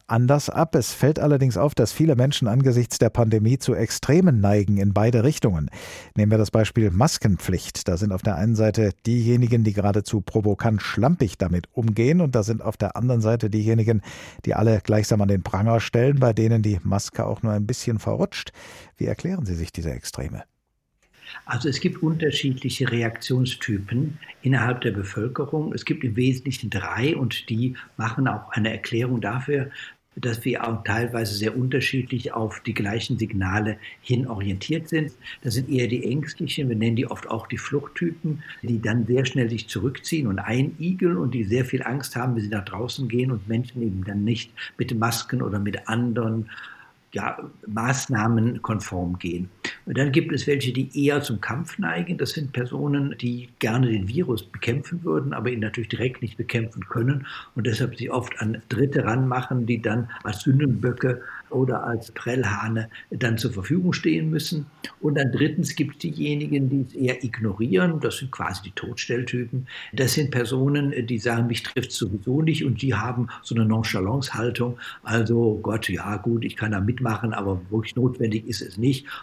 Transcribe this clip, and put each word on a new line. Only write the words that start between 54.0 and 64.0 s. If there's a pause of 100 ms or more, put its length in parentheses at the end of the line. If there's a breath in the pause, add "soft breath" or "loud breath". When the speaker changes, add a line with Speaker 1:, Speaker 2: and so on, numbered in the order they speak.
Speaker 2:
Virus
bekämpfen
würden,
aber
ihn
natürlich
direkt
nicht
bekämpfen
können (300 loud breath)
und
deshalb
sich
oft
an
Dritte
ranmachen,
die
dann (140 loud breath)
als
Sündenböcke (280 loud breath)
oder
als
Prellhahne (200 loud breath)
dann
zur
Verfügung
stehen